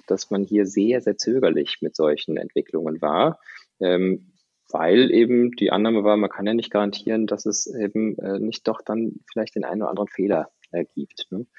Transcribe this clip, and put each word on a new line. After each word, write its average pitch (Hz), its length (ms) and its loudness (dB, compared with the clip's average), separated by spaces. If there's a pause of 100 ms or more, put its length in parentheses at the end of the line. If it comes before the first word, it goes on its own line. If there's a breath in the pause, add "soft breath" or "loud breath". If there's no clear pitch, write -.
dass - 240 -2
man 101 120 0
hier 104 240 2
sehr, 107 360 2
sehr 101 160 0
zögerlich 87 640 0
mit 78 120 -6
solchen 78 440 0
Entwicklungen 80 640 -4
war, 90 360 0 (400 loud breath)
ähm, 92 540 0 (380)
weil 92 400 4
eben 120 420 4
die 101 180 0
Annahme 107 320 2
war, 104 140 4
man 104 140 0
kann 101 160 -8
ja 107 80 0
nicht 113 160 -2
garantieren, 107 560 0
dass 104 180 -4
es 104 220 -4
eben, 110 520 -4
äh, 98 200 -4
nicht 107 280 -6
doch 113 140 -2
dann 113 400 -4 (100)
vielleicht 110 240 -6
den 110 100 -4
einen 104 180 -4
oder - 80 -2
anderen - 180 -4
Fehler, 185 420 -2 (240)
äh, 87 100 -2 (100)
gibt, - 360 -10
ne? 104 160 -8 (120 loud breath)